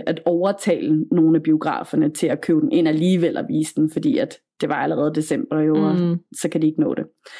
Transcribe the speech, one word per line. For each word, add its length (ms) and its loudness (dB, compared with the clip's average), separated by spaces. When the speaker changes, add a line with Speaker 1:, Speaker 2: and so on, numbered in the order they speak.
Speaker 1:
at 180 -4
overtale 880 0
nogle 260 6
af 60 -2
biograferne 680 0
til 180 -2
at 140 -2
købe 200 2
den 100 0
ind 160 2
alligevel 500 2
og 120 -6
vise 260 -4
den, 160 2
fordi 260 0
at 200 -4
det 80 -2
var 60 -2
allerede 400 -2
december 440 -2
jo, 160 2
og 200 2
Speaker 2:
Mm. 240 0
Speaker 1:
så 80 -2
kan 120 -2
de 60 2
ikke 140 0
nå 120 0
det. 120 -6